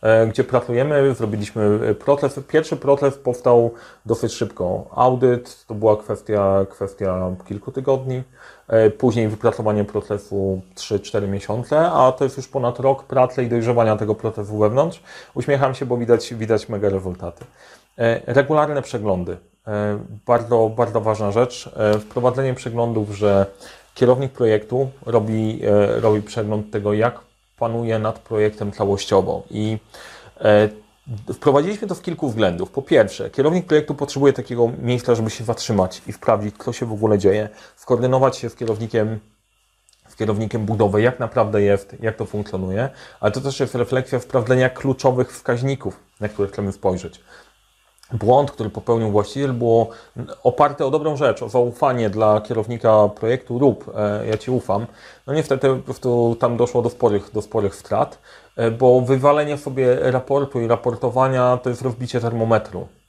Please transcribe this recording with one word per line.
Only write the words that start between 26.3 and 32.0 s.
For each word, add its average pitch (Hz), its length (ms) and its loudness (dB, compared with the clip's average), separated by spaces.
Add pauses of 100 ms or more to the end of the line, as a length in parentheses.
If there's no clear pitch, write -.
tego, 104 220 -2
jak 113 280 0 (380)
panuje 117 400 -2
nad 110 200 -4
projektem 107 540 -2
całościowo. 101 800 0
I, 107 280 -4 (640)
e, 107 280 6 (680)
wprowadziliśmy 165 540 0
to 185 60 -4
z - 60 -18